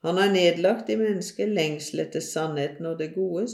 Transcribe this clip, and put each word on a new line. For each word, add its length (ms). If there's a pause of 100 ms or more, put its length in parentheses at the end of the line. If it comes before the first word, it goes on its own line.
Han 140
har 160
nedlagt 560
i 80
mennesket 560
lengsel 500
etter 220
sannheten 640
og 80
det 160
gode 400